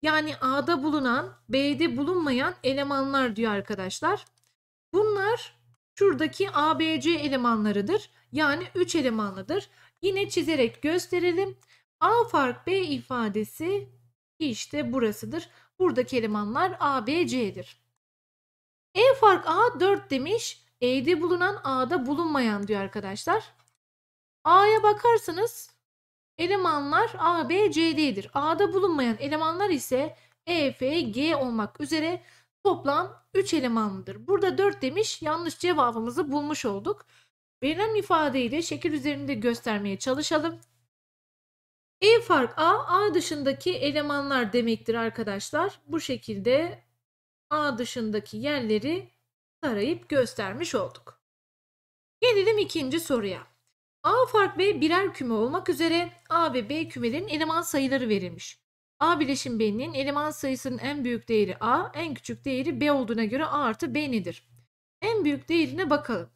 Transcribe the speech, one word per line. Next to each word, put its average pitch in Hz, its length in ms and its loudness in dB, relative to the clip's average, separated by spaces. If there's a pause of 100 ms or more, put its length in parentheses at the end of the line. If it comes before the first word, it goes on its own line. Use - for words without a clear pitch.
Yani 311 340 0
A'da 277 460 0
bulunan, 285 540 -2 (120)
B'de 277 480 0
bulunmayan 294 640 0
elemanlar 269 720 0
diyor 226 160 0
arkadaşlar. 202 760 -4 (680)
Bunlar 415 640 0 (440)
şuradaki 330 520 2
A, 302 280 2
B, 320 220 0
C 302 100 2
elemanlarıdır. 240 1000 0 (220)
Yani 302 320 0 (120)
üç 349 200 0
elemanlıdır. 220 760 -2 (320)
Yine 392 280 -2
çizerek 277 520 0
gösterelim. 359 760 0 (420)
A 440 240 4
fark 277 440 0
B 370 140 2
ifadesi 262 1080 -4 (500)
işte 269 540 -4
burasıdır. 233 560 -2 (300)
Buradaki 254 380 2
elemanlar 220 640 -2
A, 269 280 0
B, 311 200 2
C'dir. 220 540 -6 (1120)
E 508 240 6
fark 381 280 6
A 403 320 2
dört 392 320 2
demiş. 311 520 -4 (180)
E'de 269 400 2
bulunan, 359 420 0
A'da 262 420 -2
bulunmayan 262 600 0
diyor 208 140 -2
arkadaşlar. 202 720 -4 (880)
A'ya 403 400 6
bakarsanız 415 880 2 (680)
elemanlar 349 840 2
A, 330 300 2
B, 370 220 4
C'dedir. 294 600 0
A'da 320 400 2
bulunmayan 311 460 2
elemanlar 320 500 0
ise 277 480 -2 (280)
E, 320 260 0
F, 294 300 -2
G 269 340 -2
olmak 233 460 -4
üzere 320 420 -2 (400)
toplam 330 600 0 (100)
üç 381 200 0
elemanlıdır. 220 760 -2
Burada 370 300 2
dört 403 240 2
demiş. 320 400 -2
Yanlış 320 380 -4
cevabımızı 254 720 0
bulmuş 294 340 -2
olduk. 214 400 -4 (580)
Verilen 370 320 0
ifadeyi 294 560 2
de 302 100 -2
şekil 311 320 -4
üzerinde 285 400 -4
göstermeye 214 680 -2
çalışalım. 302 600 -2 (1400)
E 440 200 8
fark 294 380 2
A, 349 280 4
A 381 260 2
dışındaki 294 600 -2
elemanlar 277 800 -2
demektir 226 420 0
arkadaşlar. 226 920 -4
Bu 311 120 -4
şekilde 247 840 -2 (680)
A 294 280 0
dışındaki 214 600 -6
yerleri 262 720 -2 (520)
tarayıp 262 480 -2
göstermiş 247 680 -2
olduk. - 460 -6 (1000)
Gelelim 427 360 4
ikinci 320 420 -2
soruya. 214 520 -4 (520)
A 466 220 4
fark 403 320 2
B 370 240 2
birer 349 320 2
küme 240 200 -4
olmak 262 360 -2
üzere 330 440 0 (160)
A 320 240 2
ve 233 160 -4
B 311 180 -4
kümelerin 262 400 -4
eleman 320 340 -2
sayıları 262 480 0
verilmiş. 185 500 -4 (400)
A 330 200 4
bileşim 254 400 -2
B'nin 226 340 -2
eleman 285 380 -2
sayısının 262 460 -4
en 285 260 -6
büyük 240 260 -4
değeri 208 300 0
A, 262 340 0
en 311 200 -6
küçük - 320 -12
değeri 262 360 -2
B 294 100 4
olduğuna 233 340 0
göre 254 200 -2
A 294 180 -2
artı 233 320 -2
B 294 160 -2
nedir? 185 360 -6 (540)
En 415 240 0
büyük 285 240 -2
değerine 320 400 0
bakalım. 254 460 -2